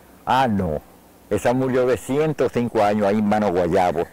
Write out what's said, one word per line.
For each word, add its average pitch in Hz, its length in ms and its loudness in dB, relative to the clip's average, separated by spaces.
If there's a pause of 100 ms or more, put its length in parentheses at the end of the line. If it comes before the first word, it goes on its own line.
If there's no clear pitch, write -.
(240)
Ah, 131 240 2
no. 90 320 -2 (480)
Esa 113 240 0
murió 127 340 0
de 127 100 2
ciento 143 520 -2
cinco 117 340 -2
años 104 240 2
ahí 107 120 2
en 104 100 0
Mano 104 240 0
Guayabo, 87 600 0